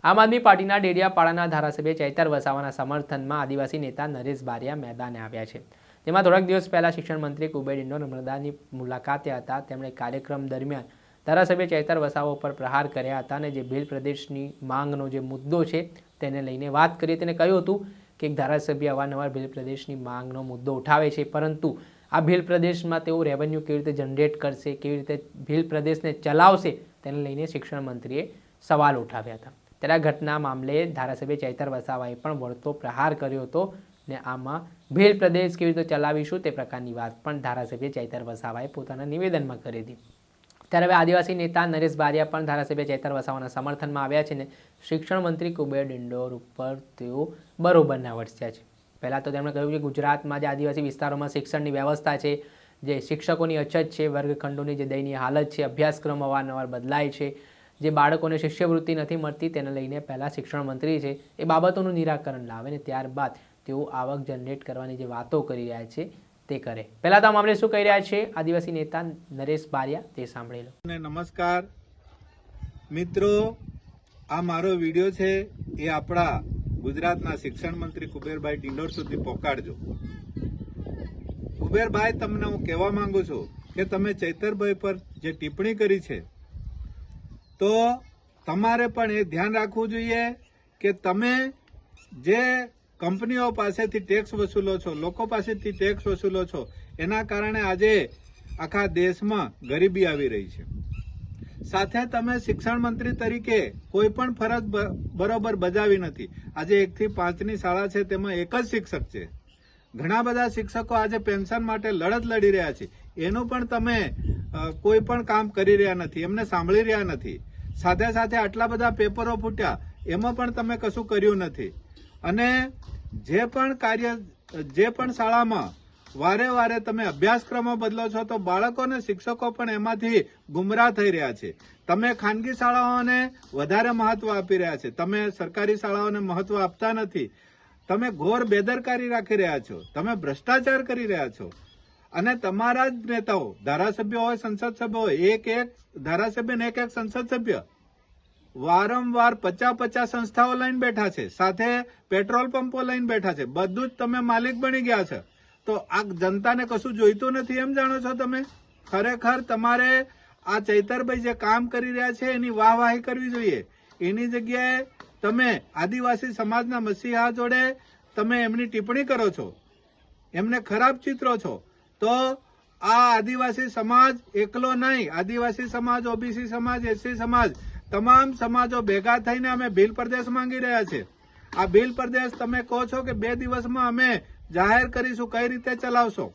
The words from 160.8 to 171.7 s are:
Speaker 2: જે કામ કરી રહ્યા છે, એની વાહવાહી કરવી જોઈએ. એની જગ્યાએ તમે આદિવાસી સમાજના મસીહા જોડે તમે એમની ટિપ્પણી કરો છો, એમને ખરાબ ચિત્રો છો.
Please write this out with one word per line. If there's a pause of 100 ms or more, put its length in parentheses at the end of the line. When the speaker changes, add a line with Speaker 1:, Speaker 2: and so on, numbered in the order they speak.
Speaker 2:
જે
કામ
કરી
રહ્યા
છે,
એની
વાહવાહી
કરવી
જોઈએ. (360)
એની
જગ્યાએ (360)
તમે (140)
આદિવાસી
સમાજના
મસીહા
જોડે (420)
તમે
એમની
ટિપ્પણી
કરો
છો, (800)
એમને
ખરાબ
ચિત્રો
છો. (420)